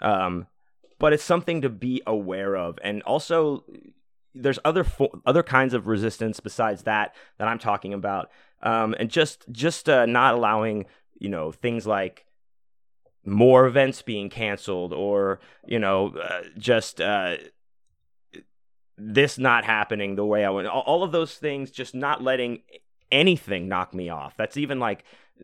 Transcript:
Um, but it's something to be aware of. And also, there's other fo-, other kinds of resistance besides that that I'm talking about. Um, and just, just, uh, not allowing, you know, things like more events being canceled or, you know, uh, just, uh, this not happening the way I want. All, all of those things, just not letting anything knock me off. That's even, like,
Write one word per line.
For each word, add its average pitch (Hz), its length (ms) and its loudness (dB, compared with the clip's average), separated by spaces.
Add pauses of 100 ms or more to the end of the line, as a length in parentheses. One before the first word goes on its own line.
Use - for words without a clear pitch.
Um, 92 460 0 (500)
but 151 160 4
it's 147 100 0
something 170 380 0
to 135 80 -2
be 120 380 -4
aware 98 480 -2
of. 87 280 -6
And 104 200 -6
also, 156 600 0 (720)
there's 131 280 0
other 165 200 2
fo-, - 420 -2
other 147 180 4
kinds 131 300 2
of 110 140 -2
resistance 110 520 -2
besides 110 440 -4
that 107 320 -2 (220)
that 107 100 -2
I'm 113 120 -2
talking 101 340 -2
about. 98 360 -4 (320)
Um, 113 380 0
and 113 100 -2
just, - 420 -2
just, 143 380 -2
uh, 127 160 6
not 120 280 4
allowing, 107 520 0 (320)
you 101 120 -8
know, 80 220 -4
things 117 360 -4
like 98 380 -4 (1000)
more 123 400 8
events 131 360 0
being 101 280 -8
canceled 98 640 -6
or, 98 460 0 (260)
you 113 140 -4
know, 98 380 0
uh, 90 240 -6 (160)
just, 110 420 0
uh, 92 380 -2 (1600)
this 110 400 2
not 120 260 4
happening 104 520 0
the 101 100 0
way 104 180 2
I 98 60 2
want. 98 180 -2
All, 110 140 -2
all 170 220 0
of 175 80 -4
those 165 240 -2
things, 139 360 -8
just - 240 -12
not 143 260 -4
letting 127 420 -2 (480)
anything 135 580 2
knock 90 240 -4
me 90 160 -8
off. 71 260 -12
That's 110 220 -6
even, 139 220 -4
like, 110 260 -4 (380)